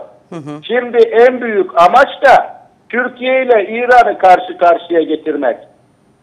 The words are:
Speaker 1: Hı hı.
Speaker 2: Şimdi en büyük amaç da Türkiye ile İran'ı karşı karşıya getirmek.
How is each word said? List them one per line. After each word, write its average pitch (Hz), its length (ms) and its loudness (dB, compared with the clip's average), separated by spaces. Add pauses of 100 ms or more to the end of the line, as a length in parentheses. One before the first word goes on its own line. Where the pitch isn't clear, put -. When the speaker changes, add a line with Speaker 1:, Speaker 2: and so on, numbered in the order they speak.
(300)
Speaker 1:
Hı 180 60 -14
hı. 147 140 -14 (120)
Speaker 2:
Şimdi 240 340 -6
en 233 440 2
büyük 214 300 -4 (100)
amaç 233 280 4 (160)
da 226 320 2 (320)
Türkiye 254 560 -4
ile 226 240 0
İran'ı 233 500 0
karşı 180 400 2
karşıya 170 440 0
getirmek. 143 540 -6 (680)